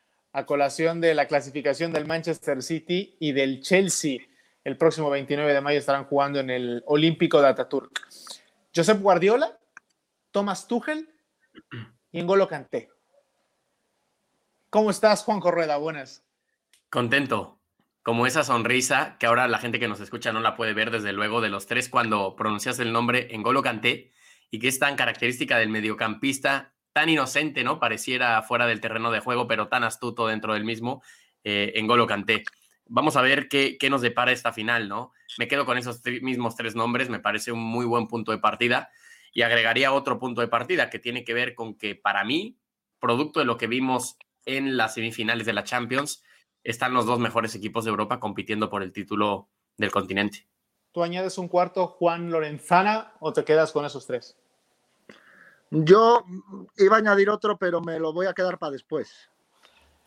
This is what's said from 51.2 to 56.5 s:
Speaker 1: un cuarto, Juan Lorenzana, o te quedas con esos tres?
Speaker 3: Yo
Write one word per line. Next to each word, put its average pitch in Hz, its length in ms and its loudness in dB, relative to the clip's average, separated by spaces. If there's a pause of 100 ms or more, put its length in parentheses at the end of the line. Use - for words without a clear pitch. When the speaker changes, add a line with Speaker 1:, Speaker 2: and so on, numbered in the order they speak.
Speaker 1:
un 180 120 -8
cuarto, 175 400 0
Juan 170 420 -2
Lorenzana, 175 880 0
o 156 140 -4
te 143 100 2
quedas 156 280 4
con 147 120 -2
esos 139 220 -12
tres? - 300 -8 (1300)
Speaker 3:
Yo 202 540 8 (540)